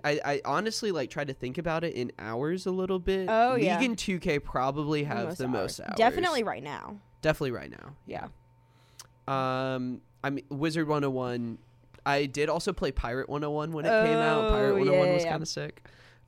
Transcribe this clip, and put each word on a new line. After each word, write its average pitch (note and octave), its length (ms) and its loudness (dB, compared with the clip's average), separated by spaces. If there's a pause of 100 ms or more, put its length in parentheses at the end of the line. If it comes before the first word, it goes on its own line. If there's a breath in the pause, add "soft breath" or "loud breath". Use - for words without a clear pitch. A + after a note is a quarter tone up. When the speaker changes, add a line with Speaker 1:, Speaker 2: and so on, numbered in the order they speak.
Speaker 1:
I, D3+ 200 2
I C#3+ 200 0
honestly, G#3 480 0
like, C#3+ 180 -2
tried D3 180 -4
to C3+ 60 -6
think B2+ 240 -6
about E3 260 -2
it E3 100 -4
in A#2+ 240 -4
hours C3+ 480 -4
a F#3+ 40 -2
little F#3 300 0
bit. F#3+ 280 0
Speaker 2:
Oh, A3+ 280 4
Speaker 1:
League A3+ 80 4
Speaker 2:
yeah. G#3 180 4
Speaker 1:
and A#3+ 160 0
two F#3 220 -2
K D#3 180 2
probably C#3+ 640 0
Speaker 2:
The C#3+ 60 -4
Speaker 1:
have A#2+ 200 -2
Speaker 2:
most F3 100 -6
Speaker 1:
the B2+ 100 -4
most G2+ 320 -2
Speaker 2:
hours. - 100 -8
Speaker 1:
hours. - 80 -4
Speaker 2:
Definitely C4+ 460 2
right B2 180 -4
now. D3 340 -10 (260)
Speaker 1:
Definitely D#3 300 2
right C#2+ 180 -10
now. A1+ 240 -16 (120)
Speaker 2:
Yeah. - 220 -10 (1000 loud breath)
Speaker 1:
Um, C3 720 0 (240)
I C3+ 60 0
mean, C#3 180 -4
Wizard D#3 400 0
one D3 160 2
oh C#3 60 2
one. B2 480 -2 (480)
I C#3+ 200 2
did D3 220 0
also D#3+ 240 0
play C#3+ 200 -2
Pirate B2+ 360 -4
one D3 160 -2
oh D3 60 -2
one D3+ 220 -4
when D3+ 120 -4
it - 40 4
came A3+ 280 6
out. A3 300 4
Speaker 2:
Oh, A3 40 2
Speaker 1:
Pirate G3+ 280 4
one G3 100 4
oh F#3 60 6
one F#3 140 6
Speaker 2:
yeah, F3+ 60 4
Speaker 1:
was F3 100 2
Speaker 2:
yeah. E3 80 0
Speaker 1:
kinda D#3 140 -2
sick. D3 360 -8 (440 soft breath)